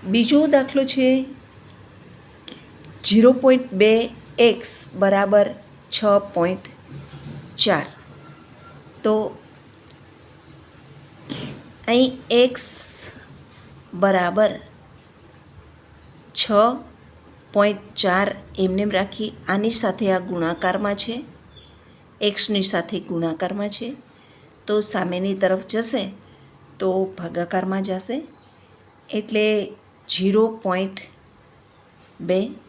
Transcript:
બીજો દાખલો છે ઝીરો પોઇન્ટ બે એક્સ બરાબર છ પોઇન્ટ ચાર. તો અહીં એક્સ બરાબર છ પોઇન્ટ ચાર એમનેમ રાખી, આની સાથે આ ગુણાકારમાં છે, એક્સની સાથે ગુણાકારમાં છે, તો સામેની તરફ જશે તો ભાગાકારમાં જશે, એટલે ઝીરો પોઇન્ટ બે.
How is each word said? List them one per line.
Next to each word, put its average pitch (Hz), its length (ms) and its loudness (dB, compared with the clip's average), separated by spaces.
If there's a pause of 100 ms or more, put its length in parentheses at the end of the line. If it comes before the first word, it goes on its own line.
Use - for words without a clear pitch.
(120)
બીજો 240 280 4 (140)
દાખલો 269 300 2 (100)
છે 262 140 2 (2000)
ઝીરો 226 240 8 (120)
પોઇન્ટ 262 240 6 (140)
બે 220 120 8 (540)
એક્સ - 240 0 (300)
બરાબર 196 460 4 (480)
છ - 40 -2 (360)
પોઇન્ટ 180 300 -2 (1000)
ચાર. 160 220 2 (1200)
તો 214 100 2 (2750)
અહીં 254 220 4 (280)
એક્સ 247 240 0 (1400)
બરાબર 180 500 2 (1900)
છ - 20 0 (1080)
પોઇન્ટ 202 280 2 (200)
ચાર 190 260 2 (380)
એમનેમ 196 320 -2
રાખી, 202 340 -4 (220)
આની 220 280 0
સાથે 202 240 -2 (100)
આ 180 160 -2
ગુણાકારમાં 185 720 -2
છે, 226 120 -6 (1120)
એક્સની 202 420 0
સાથે 180 260 -4 (140)
ગુણાકારમાં 180 680 -4
છે, 233 100 -10 (800)
તો 208 80 -4 (180)
સામેની 185 520 -4
તરફ 190 280 0
જશે 226 320 -2 (760)
તો 190 100 0 (280)
ભાગાકારમાં 180 720 -4
જશે, 190 280 -6 (1000)
એટલે 214 280 0 (640)
ઝીરો 196 340 2 (200)
પોઇન્ટ 190 340 -2 (1200)
બે. 175 200 0 (300)